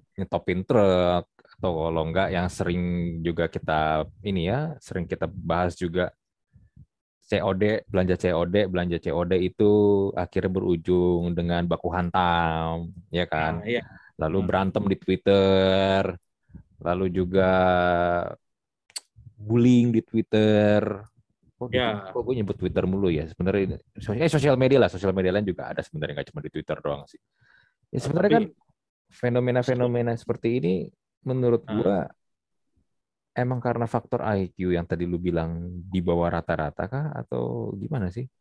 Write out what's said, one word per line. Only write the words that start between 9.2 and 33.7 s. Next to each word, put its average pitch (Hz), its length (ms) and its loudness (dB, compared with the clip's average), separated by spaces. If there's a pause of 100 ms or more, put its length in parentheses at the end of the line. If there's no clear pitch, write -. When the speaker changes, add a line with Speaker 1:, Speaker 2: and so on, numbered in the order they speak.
Speaker 1:
D 90 160 0
itu 104 320 2 (400)
akhirnya 90 400 -2
berujung 87 800 0
dengan 87 320 -2
baku 85 240 -2
hantam, 85 1040 0 (160)
ya 87 160 -2
kan? 80 400 -4
Speaker 2:
Nah, 107 60 -6
iya. 120 100 -2 (400)
Speaker 1:
Lalu 87 240 0
Speaker 2:
Hmm. 90 80 -2
Speaker 1:
berantem 95 400 0
di 92 80 -2
Twitter, 95 1000 2 (840)
lalu 90 240 0
juga 92 440 2 (1900)
bullying 120 480 4
di 113 160 2
Twitter. 104 800 4 (720)
Kok 123 160 -8
gitu? 127 80 2
Speaker 2:
Ya. 104 320 -4
Speaker 1:
Kok 127 120 -4
gue 120 120 -2
nyebut 98 240 -4
Twitter 92 240 -2
mulu 95 240 0
ya? 78 160 0
Sebenarnya 95 400 -2
ini, 85 120 -4 (200)
so-, 101 160 -6
eh, 120 160 0
sosial 143 320 2
media 131 160 6
lah, 107 160 6
sosial 95 240 0
media 92 160 2
lain 101 160 0
juga 85 240 -4
ada - 80 -6
sebenarnya, 73 400 -6
nggak - 80 -8
cuma 76 160 -14
di 76 80 -12
Twitter 76 240 -6
doang 71 320 -6
sih. - 120 -20 (680)
Ya, 123 160 -6
sebenarnya 175 320 2
Speaker 2:
Tapi - 0 -
Speaker 1:
kan 220 80 4 (640)
fenomena-fenomena 123 1040 0
seperti 120 480 -2
ini 175 120 0 (520)
menurut 127 400 0
Speaker 2:
Ah. - 80 -8
Speaker 1:
gua 101 220 2 (1400)
emang 123 240 -2
karena 117 320 -2